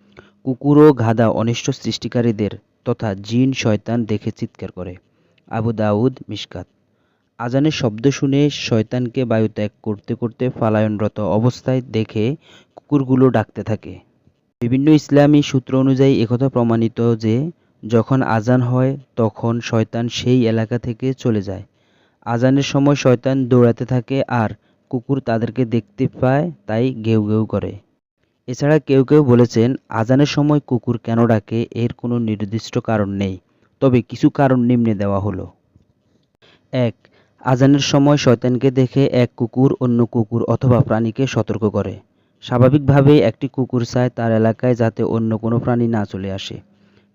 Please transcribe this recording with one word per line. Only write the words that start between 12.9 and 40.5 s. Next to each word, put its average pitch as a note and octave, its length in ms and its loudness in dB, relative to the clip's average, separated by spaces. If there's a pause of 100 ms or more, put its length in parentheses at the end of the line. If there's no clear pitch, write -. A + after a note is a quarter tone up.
ডাকতে A2 320 -2
থাকে। G#2 360 -8 (600)
বিভিন্ন C3 320 2
ইসলামী D3 500 4
সূত্র C3 360 -2
অনুযায়ী C3+ 440 2
একথা B2 260 0
প্রমাণিত A#2 680 0
যে A#2 340 -2 (360)
যখন A#2 360 2
আজান A2+ 380 0
হয় B2+ 360 0 (200)
তখন A#2 440 -2
শয়তান A#2 480 -4
সেই B2 380 0
এলাকা A2+ 320 -2
থেকে B2+ 360 -6
চলে A2 280 -2
যায়। G2 200 -10 (600)
আজানের B2+ 380 0
সময় C#3+ 320 2
শয়তান C3 520 0
দৌড়াতে A#2+ 400 2
থাকে C3 420 -2
আর A2+ 220 -2 (380)
কুকুর C3+ 320 -4
তাদেরকে A2+ 440 -2
দেখতে A#2 440 -4
পায়, C#3+ 440 -2 (140)
তাই A#2+ 280 -2
ঘেউ A2 320 0
ঘেউ G#2+ 200 0
করে। G2 320 -6 (680)
এছাড়া D3 320 0
কেউ C3+ 260 2
কেউ D3 200 4
বলেছেন, A#2+ 500 4 (140)
আজানের C3 380 0
সময় D3 340 0
কুকুর A#2 380 -4
কেন A#2 280 0
ডাকে A2+ 440 -2
এর A#2 220 -4
কোনো A#2+ 260 -6
নির্দিষ্ট G#2+ 600 -6
কারণ G#2 320 -2
নেই, G2 280 -4 (420)
তবে B2+ 220 4
কিছু - 280 0
কারণ C3 300 2
নিম্নে A#2+ 340 2
দেওয়া G2 260 -2
হলো। F#2 320 -6 (1200)
এক, B2 220 -2 (460)
আজানের C3+ 380 4
সময় C#3+ 380 2
শয়তানকে B2+ 540 0
দেখে C3 360 2
এক B2 300 0
কুকুর B2+ 440 0
অন্য A#2+ 260 0
কুকুর A2+ 360 -2
অথবা A#2+ 380 2